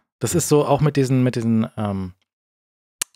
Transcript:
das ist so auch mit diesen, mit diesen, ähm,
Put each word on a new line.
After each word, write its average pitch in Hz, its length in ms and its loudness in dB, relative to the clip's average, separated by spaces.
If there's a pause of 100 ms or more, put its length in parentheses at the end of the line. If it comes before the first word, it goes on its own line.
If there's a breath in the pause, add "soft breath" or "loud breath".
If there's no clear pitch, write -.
(200)
das 120 160 -2
ist 160 140 -2
so 147 160 4
auch 139 160 2
mit 147 160 0
diesen, 131 260 2
mit 123 140 0
diesen, 113 280 0 (120)
ähm, 98 340 -4 (1040)